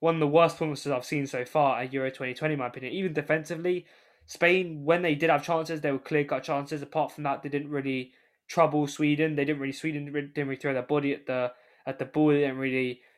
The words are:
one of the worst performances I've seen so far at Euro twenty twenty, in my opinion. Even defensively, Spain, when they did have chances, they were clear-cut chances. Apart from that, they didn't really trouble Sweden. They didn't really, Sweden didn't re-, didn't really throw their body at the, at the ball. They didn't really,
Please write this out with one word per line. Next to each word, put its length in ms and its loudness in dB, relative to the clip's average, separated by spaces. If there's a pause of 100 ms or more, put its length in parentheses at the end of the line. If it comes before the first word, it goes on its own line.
one 160 4
of 40 -2
the 60 4
worst 300 6
performances 360 -4
I've 140 -4
seen 200 -2
so 200 -6
far 340 2
at 140 -6
Euro 160 -2
twenty 240 -6
twenty, 180 -2
in 80 -2
my 60 -2
opinion. 260 -10
Even 220 -4
defensively, 720 -2 (400)
Spain, 580 2
when 160 4
they 140 0
did 160 2
have 120 4
chances, 380 -2
they 100 0
were 80 0
clear-cut 440 -2
chances. 400 -4
Apart 300 -2
from 120 -10
that, 180 -2
they 60 -10
didn't 220 -4
really 420 -4 (340)
trouble 400 4
Sweden. 500 2
They 100 2
didn't 140 -2
really, 120 -4
Sweden 320 -6
didn't 100 -10
re-, 200 -6
didn't 140 -4
really 120 -6
throw 140 -2
their 80 -2
body 320 0
at 120 -10
the, 260 -2 (340)
at 120 -8
the 60 -6
ball. 240 2
They 120 6
didn't 180 0
really, 420 -2 (180)